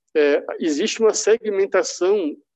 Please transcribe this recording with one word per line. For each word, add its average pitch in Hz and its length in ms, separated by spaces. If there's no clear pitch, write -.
é, 147 260
existe 170 420
uma 220 120
segmentação, 196 1200